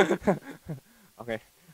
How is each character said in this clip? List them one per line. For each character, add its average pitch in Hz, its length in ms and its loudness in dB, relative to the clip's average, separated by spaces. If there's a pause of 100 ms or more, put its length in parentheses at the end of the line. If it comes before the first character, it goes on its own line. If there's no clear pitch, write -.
(340)
<laughs> - 40 -6 (760)
OK， 113 260 -8 (340)